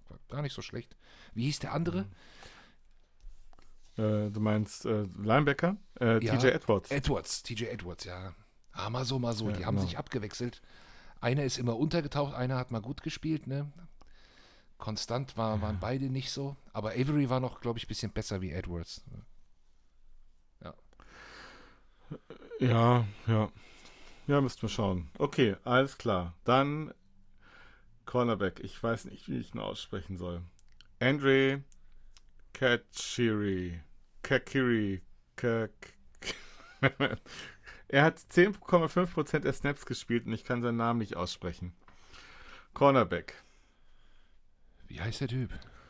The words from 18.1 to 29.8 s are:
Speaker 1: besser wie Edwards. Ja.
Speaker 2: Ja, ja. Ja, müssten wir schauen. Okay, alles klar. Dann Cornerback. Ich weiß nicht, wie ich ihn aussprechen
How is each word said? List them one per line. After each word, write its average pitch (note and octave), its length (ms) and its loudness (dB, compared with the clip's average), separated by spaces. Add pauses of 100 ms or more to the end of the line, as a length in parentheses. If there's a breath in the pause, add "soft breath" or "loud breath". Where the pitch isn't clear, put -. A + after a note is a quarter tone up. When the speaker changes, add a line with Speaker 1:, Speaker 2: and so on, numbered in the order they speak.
Speaker 1:
besser G#2 300 -4
wie F#2 100 -4
Edwards. E2+ 540 -8 (1600)
Ja. E2+ 140 -14 (1800 loud breath)
Speaker 2:
Ja, A#2 480 6 (200)
ja. A2 240 2 (760 loud breath)
Ja, C#3+ 140 4
müssten C3 220 0
wir A2 60 -2
schauen. F#2+ 500 0
Okay, C3 460 4
alles C3 340 2
klar. F2+ 360 0 (100)
Dann C#3+ 480 2 (1160 soft breath)
Cornerback. A2 540 0
Ich - 220 -12
weiß A#2 240 -2
nicht, - 220 -16
wie - 100 -4
ich - 160 -10
ihn A2+ 60 -8
aussprechen - 560 -8